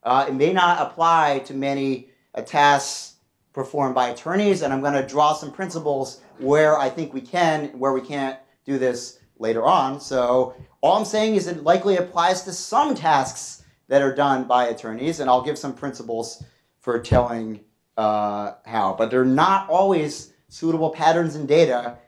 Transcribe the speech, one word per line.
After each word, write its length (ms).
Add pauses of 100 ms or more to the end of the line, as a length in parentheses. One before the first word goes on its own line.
Uh, 240
it 80
may 180
not 260
apply 640
to 100
many, 540 (260)
uh, 60
tasks 760 (380)
performed 420
by 140
attorneys, 520
and 100
I'm 100
gonna 260
draw 260
some 180
principles 680 (160)
where 400
I 120
think 240
we 80
can, 460 (120)
where 140
we 80
can't 360 (260)
do 140
this 420 (200)
later 240
on. 360
So 560 (260)
all 160
I'm 80
saying 300
is 120
it 160
likely 340
applies 460
to 80
some 440
tasks 680 (240)
that 140
are 120
done 320
by 220
attorneys, 520
and 100
I'll 120
give 160
some 160
principles 720 (360)
for 200
telling, 600 (380)
uh, 560 (120)
how. 320
But 140
they're 140
not 440
always 640 (140)
suitable 440
patterns 440
in 100
data 520 (100)